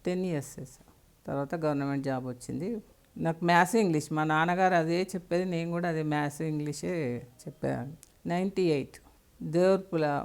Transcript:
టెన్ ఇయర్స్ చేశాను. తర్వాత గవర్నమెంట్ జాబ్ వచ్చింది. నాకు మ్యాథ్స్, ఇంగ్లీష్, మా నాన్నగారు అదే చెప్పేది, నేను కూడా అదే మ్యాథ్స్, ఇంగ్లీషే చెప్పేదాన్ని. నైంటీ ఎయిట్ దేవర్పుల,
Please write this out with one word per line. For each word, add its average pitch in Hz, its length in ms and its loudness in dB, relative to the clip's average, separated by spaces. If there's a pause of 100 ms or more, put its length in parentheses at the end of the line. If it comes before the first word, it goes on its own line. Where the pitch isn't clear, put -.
టెన్ 185 220 0
ఇయర్స్ 147 340 -4
చేశాను. - 320 -18 (340)
తర్వాత 139 280 -4
గవర్నమెంట్ 143 500 0
జాబ్ 131 220 -2
వచ్చింది. 147 560 -6 (360)
నాకు 165 260 -2
మ్యాథ్స్, 175 320 6
ఇంగ్లీష్, 160 360 2
మా 156 120 0
నాన్నగారు 175 500 2
అదే 170 280 2
చెప్పేది, 180 420 -2
నేను 170 260 -2
కూడా 175 180 0
అదే 160 140 0
మ్యాథ్స్, 147 400 -2
ఇంగ్లీషే 151 720 -2
చెప్పేదాన్ని. 135 800 -6 (320)
నైంటీ 185 360 0
ఎయిట్ 147 340 0 (460)
దేవర్పుల, 175 600 2 (200)